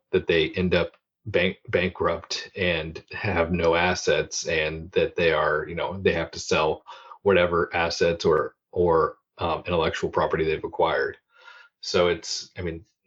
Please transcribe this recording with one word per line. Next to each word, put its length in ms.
that 160
they 240
end 220
up 200
bank-, 300
bankrupt 840
and 560
have 400
no 240
assets, 720
and 440
that 240
they 160
are, 360
you 80
know, 260
they 120
have 180
to 80
sell 440
whatever 500
assets 520
or, 300
or, 460
um, 280
intellectual 440
property 340
they've 200
acquired. 540
So 260
it's, 500
I 40
mean, 240